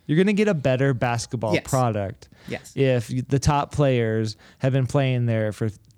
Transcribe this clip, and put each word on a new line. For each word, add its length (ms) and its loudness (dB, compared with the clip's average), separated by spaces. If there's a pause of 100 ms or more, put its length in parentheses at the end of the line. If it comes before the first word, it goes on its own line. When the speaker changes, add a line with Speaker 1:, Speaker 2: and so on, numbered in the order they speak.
Speaker 1:
You're 100 0
gonna 160 4
get 140 2
a 80 2
better 400 2
basketball 580 -2
Speaker 2:
Yes. 140 0
Speaker 1:
product 600 -2 (180)
Speaker 2:
Yes. 260 -10
Speaker 1:
if 380 0
y-, 160 -4
the 100 0
top 340 0
players 680 0 (200)
have 160 0
been 140 0
playing 400 0
there 240 0
for 180 -4 (280)